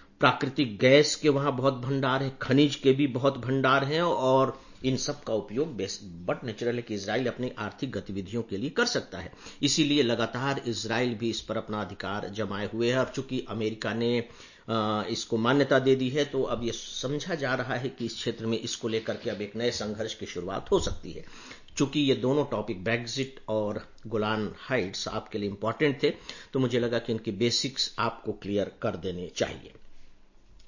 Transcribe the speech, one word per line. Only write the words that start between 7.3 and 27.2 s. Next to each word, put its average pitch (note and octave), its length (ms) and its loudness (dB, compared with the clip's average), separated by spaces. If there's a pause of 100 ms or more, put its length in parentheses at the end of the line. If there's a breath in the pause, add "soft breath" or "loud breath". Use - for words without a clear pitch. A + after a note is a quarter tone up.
आर्थिक G#2+ 320 -6
गतिविधियों G2 520 -6
के G2+ 140 -6
लिए B2+ 140 -2
कर A#3+ 160 2
सकता G#2+ 320 -4
है, F2 140 -10 (300 loud breath)
इसीलिए D3 400 4
लगातार A#2+ 640 0
इजराइल A2+ 480 0
भी A2+ 160 -2
इस G#2+ 100 -4
पर A2 160 -4
अपना G#2+ 240 -4
अधिकार G2 480 -6
जमाए G2+ 460 -4
हुए A#2 180 2
है। C3 60 2
और B2+ 160 0
चूंकि B2+ 340 -4
अमेरिका A2 460 -2
ने, A#2 300 2 (440 loud breath)
अ, G#2+ 400 2
इसको A#2 280 -2
मान्यता C3+ 420 4
दे C3 160 6
दी B2+ 140 0
है, C#3+ 160 0
तो C3+ 180 -2
अब A#2+ 220 -2
ये A2+ 80 -2
समझा D3 640 -6
जा C3+ 200 0
रहा B2 200 -2
है B2 140 -2
कि - 180 -6
इस A2 80 -6
क्षेत्र A2+ 320 -4
में A2+ 120 2
इसको - 300 -4
लेकर A2 280 -2
के A2+ 140 -4
अब G2+ 120 -4
एक G2+ 140 -8
नए A#2 140 0
संघर्ष G#2+ 440 -4
की - 120 -10
शुरुआत F2+ 440 -6
हो F#3+ 100 4
सकती - 320 -6
है। - 120 -12 (520 loud breath)
चूंकि C#3 240 2
ये C3+ 140 6
दोनों B2+ 300 2
topic, G#2 400 -4
Brexit A#2+ 640 -2
और G#2+ 400 -2 (180)
Golan G#2+ 520 -2
Heights, G2 500 -2
आपके G#2+ 300 -6
लिए G2+ 100 -2
important A2+ 540 0
थे, D3+ 80 4 (420 loud breath)
तो C3+ 60 0
मुझे B2+ 200 4
लगा A#2 200 2
कि A2+ 140 -4
इनके A2+ 180 -4